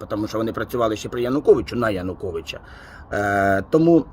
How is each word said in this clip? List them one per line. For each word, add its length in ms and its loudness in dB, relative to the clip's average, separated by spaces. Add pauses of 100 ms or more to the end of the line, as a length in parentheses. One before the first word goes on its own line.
тому 180 -4
що 120 -6
вони 140 -2
працювали 440 -2
ще 120 -10
при 140 -4
Януковичу, 540 2
на 140 0
Януковича. 680 -8 (520)
Е, 580 2
тому 420 4